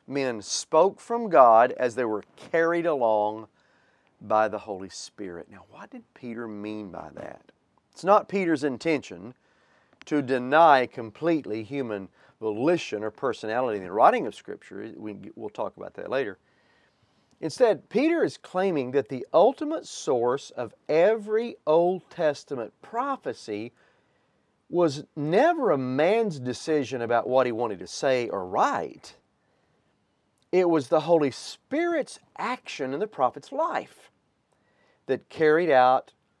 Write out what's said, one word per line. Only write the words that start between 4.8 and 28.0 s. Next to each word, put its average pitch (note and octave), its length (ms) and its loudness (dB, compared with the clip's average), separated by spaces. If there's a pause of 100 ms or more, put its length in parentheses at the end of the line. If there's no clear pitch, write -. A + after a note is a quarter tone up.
Spirit. F2+ 600 -14
Now, F#2+ 220 -20
what G3+ 180 -20
did A#3+ 140 -18 (100)
Peter A#2 340 -12
mean G#2 440 -10
by D#2+ 240 -12
that? C#2+ 360 -16 (400)
It's - 120 -20
not G3+ 260 2
Peter's E3 340 -2
intention B2 680 -4 (720)
to D3+ 160 0
deny C3 640 4
completely A2+ 800 -6
human A2+ 460 -8 (300)
volition A2 640 -2
or G#2+ 60 -4
personality A2+ 720 -4
in F#2+ 60 -10
the F2 60 -10
writing D3 360 4
of G2+ 80 -10
Scripture. G2 600 -16
We, G#2+ 200 -12 (200)
we'll A2 140 -12
talk G#2 280 -8
about F#2+ 180 -16
that F#2 160 -10
later. A#2 260 -4 (1040)
Instead, F#3 480 0
Peter D4+ 340 2
is D#3 140 -2
claiming E3+ 540 -2
that C3+ 180 0
the B2+ 240 -8
ultimate C#4+ 520 2
source B2 640 -2
of A#2+ 220 -10 (140)
every G#3+ 720 0 (100)
Old E3+ 420 2
Testament C#3 640 -4 (100)
prophecy D3+ 920 -8 (960)
was D#3 340 0 (140)
never A3+ 540 2
a D3 60 2
man's D#3 640 0
decision B2+ 640 -4
about A#2 260 0
what B2+ 180 2
he B2 60 -2
wanted A2 280 -4
to F#2 80 -14
say B2+ 420 -2